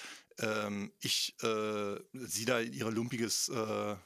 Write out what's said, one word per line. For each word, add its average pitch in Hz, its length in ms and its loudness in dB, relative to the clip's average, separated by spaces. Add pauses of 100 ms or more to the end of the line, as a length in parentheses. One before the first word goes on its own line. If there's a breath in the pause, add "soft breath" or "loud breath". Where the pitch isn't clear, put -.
(400 loud breath)
ähm, 107 600 0
ich, - 420 0
äh, 107 540 0 (160)
sie 113 320 -6
da 120 160 4
ihre 117 320 0
lumpiges, 117 560 2
äh, 104 480 0 (100)